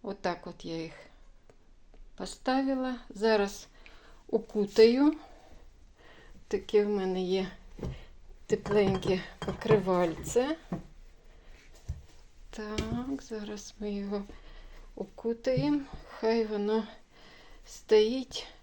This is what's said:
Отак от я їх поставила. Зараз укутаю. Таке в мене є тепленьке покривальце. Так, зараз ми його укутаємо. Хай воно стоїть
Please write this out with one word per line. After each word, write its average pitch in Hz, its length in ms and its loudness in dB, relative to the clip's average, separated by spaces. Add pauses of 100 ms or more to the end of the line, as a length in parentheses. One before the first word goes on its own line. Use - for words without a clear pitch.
Отак 185 440 -6
от - 180 -14
я 165 120 -8
їх 160 160 -8 (1200)
поставила. 254 800 -2 (140)
Зараз 202 580 0 (580)
укутаю. 226 920 6 (1300)
Таке 208 360 2
в 208 40 0
мене 185 340 0
є 190 260 0 (960)
тепленьке 190 760 2 (180)
покривальце. 190 1160 2 (1900)
Так, 226 720 -6
зараз 208 560 -10
ми 208 140 -6
його 202 320 -6 (680)
укутаємо. 254 840 0 (280)
Хай 226 360 2
воно 214 420 0 (800)
стоїть 220 800 2 (160)